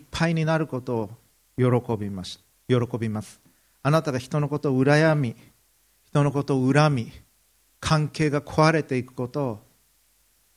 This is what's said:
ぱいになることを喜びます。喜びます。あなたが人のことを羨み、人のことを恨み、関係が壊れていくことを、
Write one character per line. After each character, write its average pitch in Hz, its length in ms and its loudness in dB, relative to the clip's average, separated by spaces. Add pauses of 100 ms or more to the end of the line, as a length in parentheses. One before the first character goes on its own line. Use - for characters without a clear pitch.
(100)
ぱ 165 180 0
い 165 60 0
に 160 100 0
な 160 120 0
る 156 100 -2
こ 131 140 -6
と 127 160 -4
を 107 140 -4 (460)
喜 123 80 2 (340)
び 101 120 -6
ま 92 140 -8
す。 - 160 -16 (280)
喜 127 80 4 (220)
び 113 100 -4
ま 107 140 -6
す。 - 180 -20 (420)
あ 135 80 0
な 156 120 2
た 147 100 -4
が 127 60 -2
人 147 220 -4
の 143 80 -2
こ 147 100 -4
と 143 140 -2
を 131 100 2
羨 151 320 4
み、 139 200 -2 (720)
人 147 160 2
の 143 80 2
こ 139 140 -2
と 139 180 0
を 131 100 2
恨 151 220 4
み、 113 180 -6 (680)
関 151 280 0
係 151 220 -2
が 143 100 -2
壊 156 320 2
れ 156 100 0
て 135 160 -4
い 120 60 -4
く - 100 -20
こ 123 140 -6
と 143 160 -4
を、 110 180 -6 (960)